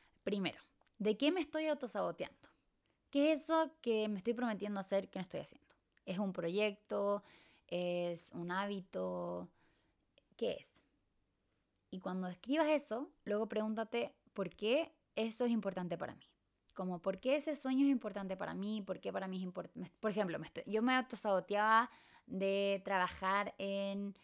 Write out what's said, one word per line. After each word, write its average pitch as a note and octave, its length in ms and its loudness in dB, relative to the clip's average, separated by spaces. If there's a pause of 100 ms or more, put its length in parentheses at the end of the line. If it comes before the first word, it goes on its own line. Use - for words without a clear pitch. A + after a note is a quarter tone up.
(240)
Primero, G3 360 -2 (400)
¿de G#3 180 2
qué C#4+ 140 4
me F#4 100 2
estoy D#4 240 -4
autosaboteando? F#3+ 840 -4 (600)
¿Qué D4 240 4
es C#4+ 100 -2
eso D#4+ 280 2 (100)
que A3 260 0
me G#3 120 -4
estoy A#3 140 -2
prometiendo G#3 460 -4
hacer G3+ 300 -2
que - 80 -8
no F#3 60 -4
estoy - 160 -8
haciendo? - 360 -16 (300)
¿Es F#3 140 -4
un G3 120 -2
proyecto? G3+ 920 6 (440)
¿Es F3 640 0
un E3+ 180 -4
hábito? F3+ 960 -4 (880)
¿Qué - 220 -2
es? - 80 -20 (1200)
Y F#3 100 -10
cuando F#3 280 -4
escribas C#4+ 400 0
eso, D4 440 0 (120)
luego G#3 260 0
pregúntate A3 640 -2 (200)
por F#3 180 -4
qué B3+ 420 0 (220)
eso A3+ 300 -2
es A#3+ 60 2
importante F#3 460 -2
para C3 180 -8
mí. - 140 -20 (460)
Como, F#3 260 -4
¿por F#3 180 -2
qué C4 160 0
ese D4 200 -2
sueño C4 300 2
es C#4 60 6
importante G3 460 -4
para - 160 -6
mí? G3+ 300 -4
¿Por F#3 180 -6
qué F#3+ 100 -6
para F#3+ 160 -4
mí F#3 100 -6
es F#3 60 -6
import-, F3+ 300 -8
me, F3 160 -12 (100)
por A3 120 -2
ejemplo, F3+ 280 -2
me D#3+ 60 -10
estoy, - 200 -12
yo G#3+ 160 -2
me B3+ 140 2
autosaboteaba G#3+ 920 2 (360)
de G3 600 0
trabajar F#3+ 720 0
en, G3 680 -4